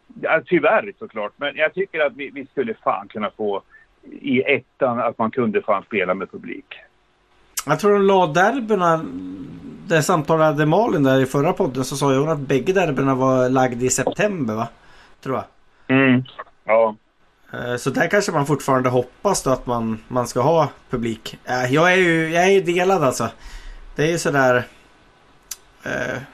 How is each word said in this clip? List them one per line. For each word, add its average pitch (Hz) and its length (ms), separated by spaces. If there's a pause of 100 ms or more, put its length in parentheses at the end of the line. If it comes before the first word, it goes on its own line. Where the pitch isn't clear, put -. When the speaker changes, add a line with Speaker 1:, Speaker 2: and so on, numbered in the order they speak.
(220)
Speaker 1:
ja, 160 240
tyvärr 160 540
såklart, 104 380
men 143 180
jag 156 180
tycker 185 260
att 143 160
vi, 139 180
vi 135 120
skulle 117 280
fan 104 340
kunna 104 300
få 101 240 (600)
i 131 220
ettan 127 560
att 113 180
man 110 140
kunde 107 300
fan 98 220
spela 92 300
med - 180
publik. - 340 (1000)
Speaker 2:
Jag 151 140
tror 202 140
de 202 80
la 190 260
derbyna, 185 800 (840)
det 160 140
samtalade 156 640
Malin 170 380
där 135 180
i 135 40
förra 143 280
podden, 143 300
så 143 120
sa 135 240
hon 151 100
att 156 100
bägge 143 340
derbyna 139 420
var 127 340
lagd 127 340
i 127 60
september, 170 640
va? 113 120 (560)
Tror 131 120
jag. 101 100 (520)
Speaker 1:
Mm. 131 260 (400)
Ja. 110 320 (580)
Speaker 2:
Eh, 123 220
så 123 140
där 151 180
kanske 202 240
man 147 140
fortfarande 135 440
hoppas 127 540
då 143 80
att 127 140
man, 113 320 (100)
man 123 200
ska 123 140
ha 135 280 (200)
publik. 113 560
Eh, 127 280
jag 170 200
är 185 40
ju, 165 320
jag 170 180
är 196 40
ju 196 100
delad 175 420
alltså. 123 240 (680)
Det 147 80
är 160 80
ju 170 60
sådär, 139 380 (1300)
eh, 131 360 (120)